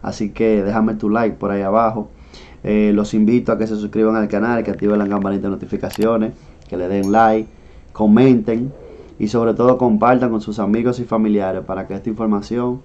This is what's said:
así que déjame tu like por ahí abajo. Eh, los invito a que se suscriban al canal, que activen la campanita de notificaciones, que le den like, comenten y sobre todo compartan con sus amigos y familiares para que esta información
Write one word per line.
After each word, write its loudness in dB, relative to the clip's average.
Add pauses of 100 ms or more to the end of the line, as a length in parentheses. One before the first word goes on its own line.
así -6
que 0
déjame 0
tu -4
like 0
por -4
ahí -2
abajo. 0 (540)
Eh, 2
los 0
invito 2
a 0
que -2
se -6
suscriban 0
al 0
canal, -2
que -4
activen 0
la -2
campanita -2
de -4
notificaciones, -2 (340)
que -10
le -4
den -2
like, 4 (440)
comenten 4 (460)
y -2
sobre 0
todo 4
compartan 2
con -2
sus -8
amigos 0
y -6
familiares 0
para -8
que -10
esta -8
información -4